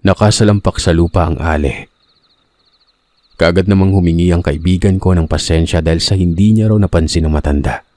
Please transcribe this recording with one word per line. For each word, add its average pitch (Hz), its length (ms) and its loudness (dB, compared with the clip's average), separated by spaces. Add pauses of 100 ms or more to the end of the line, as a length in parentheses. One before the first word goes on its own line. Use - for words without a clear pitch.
Nakasalampak 104 800 0
sa 85 160 0
lupa 85 320 0
ang 78 80 -4
ale. 76 560 -4 (1500)
Kaagad 90 320 2
namang 95 240 2
humingi 87 400 2
ang 85 80 -2
kaibigan 90 560 0
ko 92 160 0
ng 82 80 0
pasensya 82 560 -2
dahil 82 240 -2
sa - 80 -2
hindi 92 400 0
niya 110 160 2
raw 107 80 2
napansin 87 480 0
ng 78 80 0
matanda. 73 640 -2